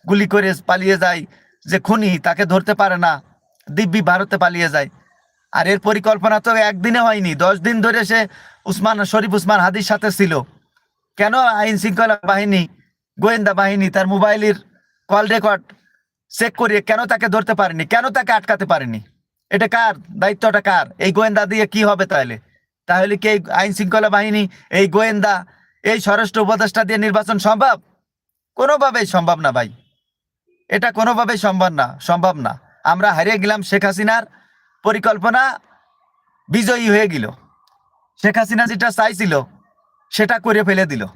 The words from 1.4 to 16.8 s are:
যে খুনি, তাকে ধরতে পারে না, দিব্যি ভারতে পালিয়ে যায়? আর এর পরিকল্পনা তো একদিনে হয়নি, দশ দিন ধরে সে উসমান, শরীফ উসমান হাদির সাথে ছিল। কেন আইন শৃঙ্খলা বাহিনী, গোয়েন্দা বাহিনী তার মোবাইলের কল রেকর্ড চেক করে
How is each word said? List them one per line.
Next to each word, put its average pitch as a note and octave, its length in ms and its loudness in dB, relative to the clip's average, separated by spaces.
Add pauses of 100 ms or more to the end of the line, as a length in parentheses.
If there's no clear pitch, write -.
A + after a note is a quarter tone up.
যে F3 140 -2
খুনি, G3 400 0
তাকে F3+ 260 -2
ধরতে F#3+ 280 0
পারে F#3+ 240 2
না, E3+ 140 2 (560)
দিব্যি F#3 340 0
ভারতে F#3 360 0
পালিয়ে F3 320 0
যায়? C#3+ 200 -2 (600)
আর E3 160 0
এর G3 120 2
পরিকল্পনা G#3+ 600 0
তো A#3 160 -2
একদিনে G#3+ 440 0
হয়নি, G#3 360 0
দশ F3+ 240 2
দিন A3+ 220 -2
ধরে A#3 240 0
সে A3 220 0 (380)
উসমান, G#3 380 -2
শরীফ G#3+ 300 0
উসমান G3+ 260 2
হাদির F#3 220 0
সাথে G#3 300 -2
ছিল। F3+ 220 0 (840)
কেন G#3 160 2
আইন A3 440 2
শৃঙ্খলা G#3 460 0
বাহিনী, G3 440 0 (520)
গোয়েন্দা G#3 340 2
বাহিনী G3 360 0
তার F#3+ 180 0
মোবাইলের G#3 480 2 (540)
কল G#3 180 2
রেকর্ড G#3 340 0 (720)
চেক A#3 240 -4
করে G#3+ 260 0